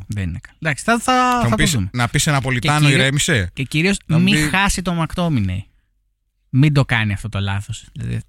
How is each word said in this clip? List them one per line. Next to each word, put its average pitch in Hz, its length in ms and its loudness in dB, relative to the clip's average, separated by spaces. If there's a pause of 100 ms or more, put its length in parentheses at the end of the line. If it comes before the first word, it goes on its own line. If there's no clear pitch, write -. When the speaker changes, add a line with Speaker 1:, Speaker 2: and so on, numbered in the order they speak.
Speaker 1:
Δεν 95 220 -4
είναι 87 120 -8
καλή. - 200 -20
Εντάξει, 156 220 -4
θα, 233 160 2
Speaker 2:
Θα 254 400 2
Speaker 1:
θα 233 40 2
Speaker 2:
μου 233 60 2
Speaker 1:
το 220 60 2
Speaker 2:
πεις, 160 160 2
Speaker 1:
δούμε. 98 220 -2
Speaker 2:
να 120 140 0
πεις - 200 0
ένα 143 100 2
Speaker 1:
Και 120 60 0
Speaker 2:
Πολιτάνο, 131 360 0
Speaker 1:
κυρίως, 143 220 4
Speaker 2:
"Ηρέμησε". 135 520 0
Speaker 1:
και 135 100 -6
κυρίως 175 420 0
Speaker 2:
Να 156 120 0
μου 175 60 4
Speaker 1:
μη 196 80 4
Speaker 2:
πει 202 60 2
Speaker 1:
χάσει 185 440 0
το 175 120 -4
Μακτόμινεϊ. 147 720 -2 (840)
Μην 143 240 4
το 139 120 4
κάνει 110 280 0
αυτό 107 160 -6
το 98 100 -6
λάθος. 101 540 -6
Δηλαδή, 117 360 -8